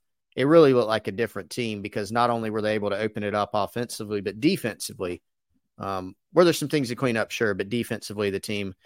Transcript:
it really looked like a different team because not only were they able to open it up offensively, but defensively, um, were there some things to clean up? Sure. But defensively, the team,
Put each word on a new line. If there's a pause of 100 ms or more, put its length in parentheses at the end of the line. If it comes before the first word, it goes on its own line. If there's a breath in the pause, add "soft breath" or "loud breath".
(360)
it
really
looked
like
a
different
team
because
not
only
were
they
able
to
open
it
up
offensively,
but
defensively, (560)
um, (180)
were
there
some
things
to
clean
up?
Sure.
But
defensively,
the
team, (100)